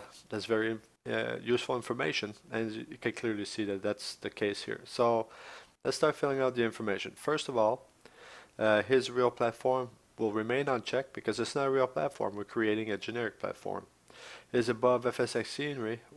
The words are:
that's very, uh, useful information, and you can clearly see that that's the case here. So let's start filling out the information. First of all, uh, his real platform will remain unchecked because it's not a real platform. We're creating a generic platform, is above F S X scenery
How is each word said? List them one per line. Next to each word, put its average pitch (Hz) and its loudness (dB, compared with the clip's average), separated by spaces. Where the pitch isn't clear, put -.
that's 104 -4
very, 110 2
uh, 117 0
useful 120 2
information, 120 -2
and 113 -2
you 110 -10
can 117 0
clearly 110 -2
see 107 -4
that 98 -2
that's - -4
the - -8
case 101 -2
here. 113 -6
So 117 2
let's 135 0
start 151 4
filling 139 0
out 127 2
the 120 2
information. 107 -2
First 147 -2
of 131 -4
all, 113 2
uh, 107 6
his 120 4
real 123 4
platform 127 0
will 110 0
remain 117 0
unchecked 127 -2
because - -2
it's 113 -2
not 139 2
a - 2
real 131 4
platform. 127 -2
We're 104 -4
creating 110 2
a 101 0
generic 113 -4
platform, 98 -6
is 120 4
above 123 4
F 120 0
S 123 0
X 113 -2
scenery 123 -4